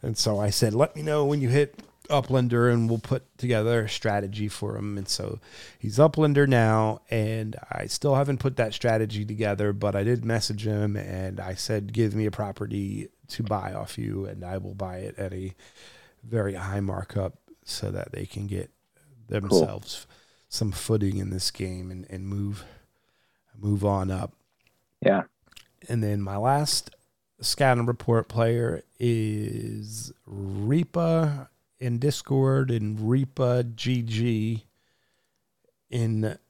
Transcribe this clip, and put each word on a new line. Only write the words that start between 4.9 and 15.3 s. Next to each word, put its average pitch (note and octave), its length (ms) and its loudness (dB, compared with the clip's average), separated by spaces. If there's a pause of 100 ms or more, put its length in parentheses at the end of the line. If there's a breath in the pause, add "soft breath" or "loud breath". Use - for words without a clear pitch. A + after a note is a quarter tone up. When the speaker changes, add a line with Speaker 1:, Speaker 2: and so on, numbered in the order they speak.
Speaker 1:
And G2 120 -8
so - 320 -4 (380 loud breath)
he's G#2+ 200 -4
Uplander D3 480 6
now, A2 540 4 (100)
and A2 460 -2 (160)
I - 140 -6
still C#3 280 0
haven't C#3 240 2
put C3 180 -2
that A2 180 0
strategy A2 500 0
together, G#2 480 0
but G2+ 240 0
I G2 80 2
did A#2 200 2
message A2 400 0
him, G#2 320 0
and F#2+ 440 -6
I F#2 140 -8
said, G#2 380 -4
"Give A2 220 2
me G#2+ 120 0
a G#2 40 0
property G2+ 800 -6 (220)
to - 120 -6
buy G#2 320 -4
off G#2 240 -8
you, G2+ 280 -4
and G2 180 -12
I F#2 140 -6
will F#2+ 160 -10
buy F#2 240 -8
it G2+ 200 -10
at F#2+ 140 -6